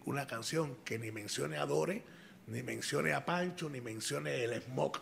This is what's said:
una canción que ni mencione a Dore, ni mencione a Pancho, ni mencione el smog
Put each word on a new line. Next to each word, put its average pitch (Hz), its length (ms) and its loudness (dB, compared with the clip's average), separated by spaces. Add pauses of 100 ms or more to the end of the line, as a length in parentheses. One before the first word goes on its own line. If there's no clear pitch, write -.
una 139 200 0
canción 139 580 0
que 113 140 -2
ni 113 120 -4
mencione 143 480 -2
a 143 80 2
Dore, 156 380 4 (420)
ni 120 160 -4
mencione 143 500 2
a 143 140 2
Pancho, 175 420 0
ni 131 140 -6
mencione 135 640 0
el 117 180 0
smog 127 400 2